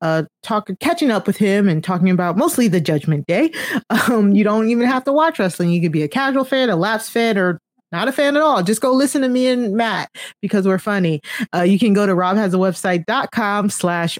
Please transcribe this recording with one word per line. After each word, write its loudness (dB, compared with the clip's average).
uh, 0
talk-, -4
catching 0
up 0
with 0
him 2
and 0
talking 0
about 0
mostly 2
the 2
Judgment -2
Day. 0
<laughs> -10
Um, 2
you 4
don't 2
even 2
have 0
to 0
watch 2
wrestling. 0
You 2
could 0
be 0
a -2
casual 0
fan, 0
a 0
lapsed -2
fan, 0
or 0
not -2
a -4
fan 0
at 2
all. 2
Just 0
go 0
listen 2
to 0
me 2
and 0
Matt -2
because 0
we're 2
funny. -2
Uh, 0
you 4
can 4
go 2
to 2
rob 0
has 0
a 2
website 0
dot -4
com -2
slash -2